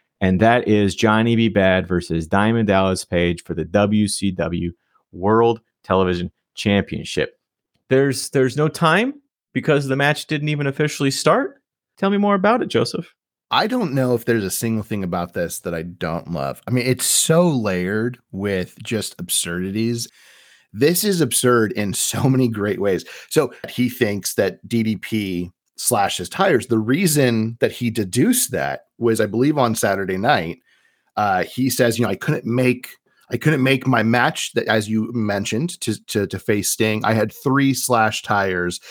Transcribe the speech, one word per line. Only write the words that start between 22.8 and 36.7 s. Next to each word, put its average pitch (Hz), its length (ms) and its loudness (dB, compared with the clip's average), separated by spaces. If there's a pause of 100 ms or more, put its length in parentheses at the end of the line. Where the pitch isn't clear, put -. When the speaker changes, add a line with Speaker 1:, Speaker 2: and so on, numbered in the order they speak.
Speaker 2:
So 147 240 0 (160)
he 123 180 -2
thinks 104 460 -4
that 98 340 -2
D 117 140 0
D 110 140 -2
P 92 540 -4 (260)
slashed 101 420 0
his 90 100 -8
tires. 160 380 2
The 113 120 2
reason 123 840 2
that 120 120 2
he 120 160 -6
deduced 117 640 0
that 69 300 -4 (180)
was, 113 200 2
I 107 80 2
believe, 127 300 0
on 117 200 2
Saturday 95 420 0
night, 98 400 0 (580)
uh, 98 280 0
he 123 260 -2
says, 117 280 2
you 120 60 2
know, 101 60 0
"I 98 60 -2
couldn't 147 280 -4
make, 123 520 0 (340)
I 120 80 -4
couldn't 151 240 2
make 131 240 2
my 120 160 2
match 120 520 0
that, - 120 -2
as 110 240 0
you 110 220 -2
mentioned, 107 720 -2
to, - 240 -6
to, 101 200 -2
to 98 120 -8
face 104 300 -2
Sting. 107 360 0